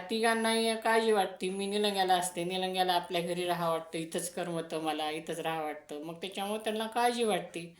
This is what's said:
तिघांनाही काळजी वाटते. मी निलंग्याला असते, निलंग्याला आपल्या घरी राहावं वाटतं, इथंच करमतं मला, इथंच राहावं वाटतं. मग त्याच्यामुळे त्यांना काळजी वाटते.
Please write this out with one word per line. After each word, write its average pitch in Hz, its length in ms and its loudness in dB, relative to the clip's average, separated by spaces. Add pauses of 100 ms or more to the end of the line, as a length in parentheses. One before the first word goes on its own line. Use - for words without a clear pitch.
(100)
तिघांनाही 226 680 2
काळजी 226 360 4
वाटते. 190 380 2
मी 196 160 -2
निलंग्याला 196 500 2
असते, 175 280 0
निलंग्याला 185 500 0
आपल्या 175 280 0
घरी 175 240 -2
राहावं 170 260 0
वाटतं, 160 280 -2
इथंच 165 340 -4
करमतं 165 480 -4
मला, 156 280 -2
इथंच 160 300 -6
राहावं 160 260 -2
वाटतं. 151 380 -8
मग 170 100 -8
त्याच्यामुळे 196 500 -4
त्यांना 220 240 -2
काळजी 240 360 2
वाटते. 175 560 -2